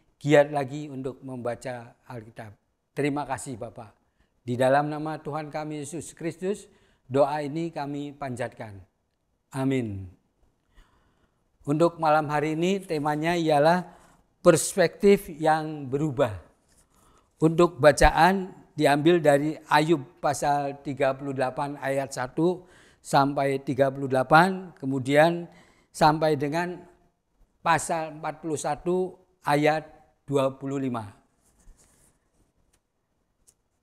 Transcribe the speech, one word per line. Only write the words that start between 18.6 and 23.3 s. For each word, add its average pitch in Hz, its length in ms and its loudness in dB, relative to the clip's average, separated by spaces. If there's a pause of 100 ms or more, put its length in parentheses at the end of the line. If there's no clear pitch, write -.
diambil 151 400 4
dari 147 400 2 (160)
Ayub 156 480 0
pasal 143 640 -2
tiga 139 320 -2
puluh 139 160 -8
delapan 139 480 -6
ayat 135 320 -4
satu 160 480 -4 (400)
sampai 139 640 0